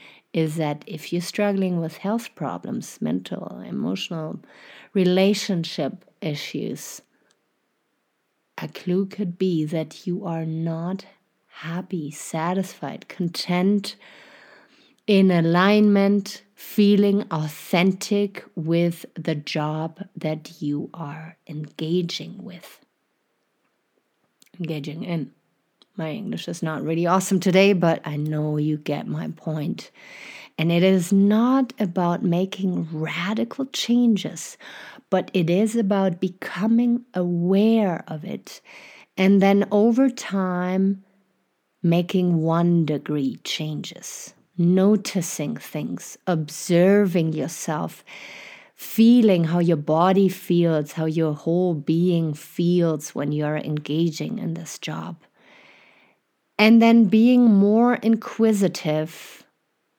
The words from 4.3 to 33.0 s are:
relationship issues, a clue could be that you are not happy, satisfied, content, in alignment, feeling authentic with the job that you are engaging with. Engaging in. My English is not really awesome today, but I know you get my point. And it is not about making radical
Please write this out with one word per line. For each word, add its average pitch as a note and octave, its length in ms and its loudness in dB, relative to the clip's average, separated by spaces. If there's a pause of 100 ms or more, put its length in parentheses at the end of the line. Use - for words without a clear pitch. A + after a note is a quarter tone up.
relationship F3+ 1120 0 (160)
issues, - 800 -8 (1600)
a D#3 100 -8
clue F#3 380 -4
could F#3+ 320 -8
be F3 260 0
that D#3 420 -8
you F#3 200 -6
are E3 180 -6
not E3 640 -6 (400)
happy, E3 640 -8
satisfied, E3 1000 -6
content, F3+ 880 -2 (1120)
in F#3+ 220 6
alignment, G3 1120 4 (120)
feeling G3+ 760 4
authentic F#3+ 1120 -2 (100)
with E3+ 600 -2
the D#3 200 -4
job D#3 640 -6 (160)
that D#3 480 -8
you D3 320 -4
are D#3+ 420 -14 (120)
engaging E3 960 -6
with. - 400 -20 (1800)
Engaging D#3 420 -8
in. F3 300 -6 (640)
My D#3+ 160 -6
English F#3+ 340 -8
is F3 160 -10
not D#3 220 -4
really E3 240 -2
awesome F3 320 2
today, F#3+ 320 6
but E3+ 320 2
I D3 100 -8
know D3+ 420 -2
you D3+ 200 -2
get D3+ 320 -6
my D#3+ 260 -6
point. - 560 -6 (640)
And E3 140 0
it E3+ 140 4
is F#3+ 280 4
not A3+ 680 4
about F3 420 -2
making F3+ 720 -2
radical F3+ 720 -4